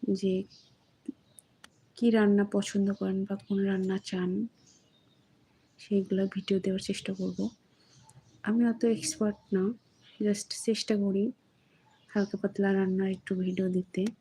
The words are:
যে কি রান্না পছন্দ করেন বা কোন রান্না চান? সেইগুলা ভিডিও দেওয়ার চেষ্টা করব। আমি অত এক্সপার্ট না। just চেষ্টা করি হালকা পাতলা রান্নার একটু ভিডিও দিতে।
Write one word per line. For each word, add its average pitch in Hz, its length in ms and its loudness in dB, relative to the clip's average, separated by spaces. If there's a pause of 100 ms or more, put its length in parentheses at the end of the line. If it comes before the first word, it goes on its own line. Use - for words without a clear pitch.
যে 190 300 0 (1700)
কি 240 120 2
রান্না 202 340 6
পছন্দ 202 480 0
করেন 190 320 -2
বা 196 120 -4
কোন 196 280 -4
রান্না 190 340 0
চান? 180 320 -4 (1500)
সেইগুলা 196 460 0
ভিডিও 196 320 -2
দেওয়ার 190 240 -2
চেষ্টা - 320 -6
করব। 185 240 -6 (1040)
আমি 226 260 0
অত 226 160 -2
এক্সপার্ট 214 540 0 (140)
না। 190 120 2 (560)
just 208 300 0 (140)
চেষ্টা 220 320 0
করি 196 280 2 (840)
হালকা 202 260 0
পাতলা 196 360 0
রান্নার 190 380 2
একটু 185 240 -6
ভিডিও 185 340 -2
দিতে। 180 340 -2 (180)